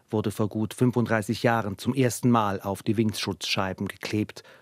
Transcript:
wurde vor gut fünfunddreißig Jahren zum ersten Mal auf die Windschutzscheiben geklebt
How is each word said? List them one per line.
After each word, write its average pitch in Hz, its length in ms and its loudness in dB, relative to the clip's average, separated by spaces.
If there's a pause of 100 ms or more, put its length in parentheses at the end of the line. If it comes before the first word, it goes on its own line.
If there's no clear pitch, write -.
(120)
wurde 107 180 0
vor 104 200 -2
gut 107 260 -4
fünfunddreißig 113 680 2
Jahren 110 380 2
zum 123 160 -2
ersten 123 340 2
Mal 104 320 4
auf 98 220 -4
die 107 120 0
Windschutzscheiben 101 920 -2
geklebt - 560 -6 (180)